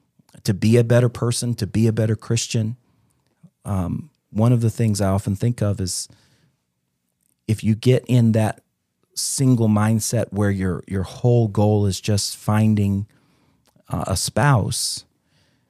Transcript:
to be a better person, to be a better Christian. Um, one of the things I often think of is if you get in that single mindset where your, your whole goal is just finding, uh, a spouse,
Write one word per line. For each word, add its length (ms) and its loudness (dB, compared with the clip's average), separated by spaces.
to 100 0
be 240 2
a 60 6
better 260 2
person, 460 -4
to 100 -6
be 220 0
a 40 2
better 240 0
Christian. 640 -4
Um, 460 -6
one 240 4
of 80 2
the 80 2
things 320 0
I 80 0
often 260 -2
think 280 -2
of 180 -2
is 260 -8
if 160 -2
you 100 2
get 340 2
in 260 4
that 280 -2
single 520 0
mindset 640 0
where 200 0
your, 360 -4
your 160 -6
whole 440 0
goal 400 2
is 120 -2
just 380 -4
finding, 720 0
uh, 160 -6
a 120 -4
spouse, 840 -2